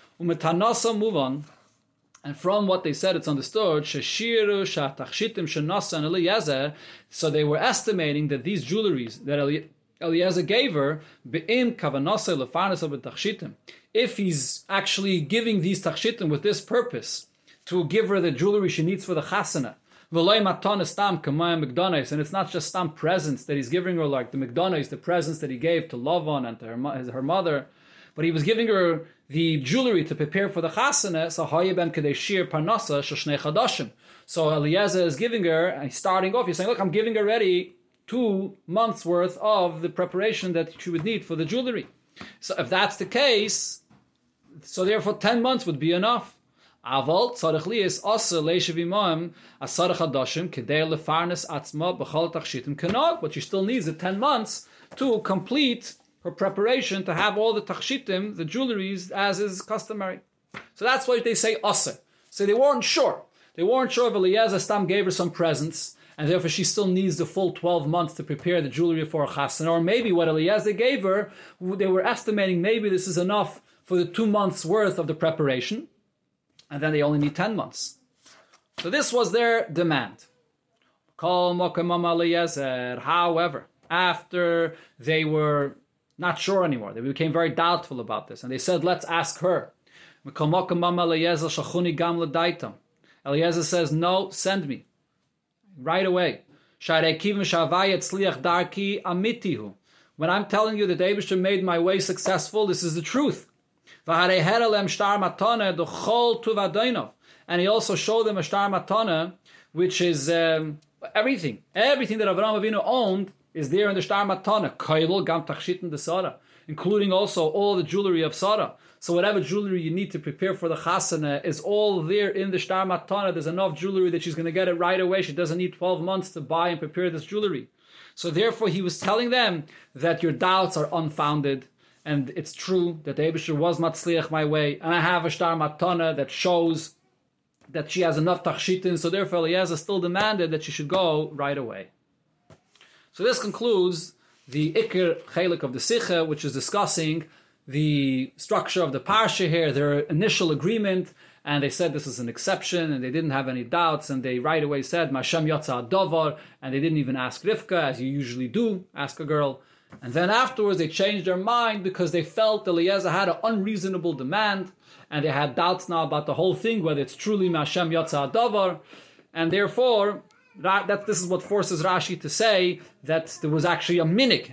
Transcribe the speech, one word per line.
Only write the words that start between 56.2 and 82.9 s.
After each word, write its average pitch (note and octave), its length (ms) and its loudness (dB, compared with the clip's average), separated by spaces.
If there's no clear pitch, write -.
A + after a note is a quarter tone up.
her E3+ 80 -8
preparation G3 720 0
to F3 100 -4
have G3 240 0
all A3 160 2
the G#3 80 -4
tachshitim, G#3 720 -4
the E3 80 -6
jewelries, F#3+ 680 -4
as G3 260 0
is F#3+ 240 -4
customary. G#3 560 -6
So - 100 -8
that's B3+ 220 2
why B3 140 4
they A#3 140 2
say A3 280 2
asa. - 360 0
So - 160 -4
they G3+ 100 4
weren't C4 280 4
sure. - 400 2
They E3 80 -4
weren't B3+ 300 2
sure A#3+ 160 4
if G#3 60 -2
Eliezer G3 440 4
Stam G#3 280 0
gave F#3+ 180 2
her F#3 80 0
some F3+ 180 0
presents, D#3+ 640 -2
and D3+ 120 -2
therefore E3+ 200 2
she E3+ 160 0
still G3+ 220 0
needs F#3 320 2
the E3 80 0
full F#3 260 0
twelve E3+ 340 0
months D#3+ 280 0
to - 100 -10
prepare E3+ 360 0
the C#3+ 80 -2
jewelry D#3+ 360 0
for D3+ 200 -2
a C3 40 -2
chasana. D3 420 -2
Or E3 100 4
maybe G#3+ 300 2
what E3+ 180 4
Eliezer F#3 440 2
gave A3+ 320 0
her, G3 280 0
w-, F#3 160 -4
they G3 100 0
were F#3 180 2
estimating G3+ 580 0
maybe G#3+ 260 0
this F#3 180 0
is F3 120 -2
enough F#3+ 420 0
for F#3 120 0
the F3 80 4
two A3+ 220 -2
months' G#3 380 0
worth G3 340 2
of D#3+ 80 0
the D#3 80 -2
preparation, D#3+ 720 0
and D3 140 -8
then D#3 100 0
they D3 100 2
only D3 180 2
need D3 160 0
ten G#3+ 180 0
months. - 440 -8
So E3+ 100 -6
this C#4 220 0
was A#3 200 2
their A#3 360 2
demand. D3 580 -2
Kol F3+ 380 2
Mokem F3 400 0
Amar F3 200 2
Eliezer. D3 840 0